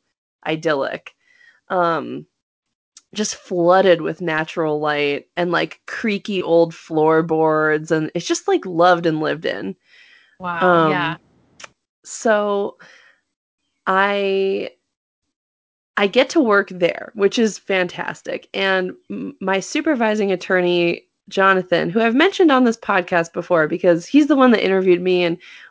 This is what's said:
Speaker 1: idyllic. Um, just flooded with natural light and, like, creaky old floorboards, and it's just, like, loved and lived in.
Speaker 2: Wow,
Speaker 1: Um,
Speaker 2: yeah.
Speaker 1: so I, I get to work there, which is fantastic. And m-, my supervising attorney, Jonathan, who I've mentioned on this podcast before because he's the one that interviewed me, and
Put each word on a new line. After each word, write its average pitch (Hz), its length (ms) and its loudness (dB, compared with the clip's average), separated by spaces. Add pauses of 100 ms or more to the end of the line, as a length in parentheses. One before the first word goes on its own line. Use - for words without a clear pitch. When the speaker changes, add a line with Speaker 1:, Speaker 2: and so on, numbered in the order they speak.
(480)
Speaker 1:
idyllic. 156 640 -4 (540)
Um, 156 580 -2 (880)
just 214 220 -6
flooded 180 640 2
with 160 200 -6
natural 156 580 -4
light 147 480 -2 (100)
and, 175 140 -2
like, 160 340 -4
creaky 202 560 -6
old 165 320 2
floorboards, 156 1200 0
and 156 240 0
it's 170 100 -6
just, - 220 -4
like, 392 180 0
loved 175 400 2
and 156 140 0
lived 151 260 -4
in. 185 300 -6 (640)
Speaker 2:
Wow, 175 460 2
Speaker 1:
Um, 156 60 2
Speaker 2:
yeah. 170 260 -4 (880)
Speaker 1:
so 208 720 -2 (1120)
I, 196 800 0 (1300)
I 202 80 2
get 247 240 2
to 339 100 0
work 202 300 2
there, 175 460 -4
which 202 240 0
is 220 180 0
fantastic. - 960 -6
And 190 400 -2 (160)
m-, 196 320 -10
my 190 180 -2
supervising 214 720 -2
attorney, 180 760 0 (220)
Jonathan, 185 600 2
who 214 120 0
I've 226 140 0
mentioned 339 360 4
on 254 120 4
this 226 140 2
podcast 175 560 -2
before 170 340 0
because 175 380 2
he's 285 220 4
the 302 80 2
one 254 160 6
that 214 120 2
interviewed 185 380 2
me, 180 220 0
and 170 140 0 (340)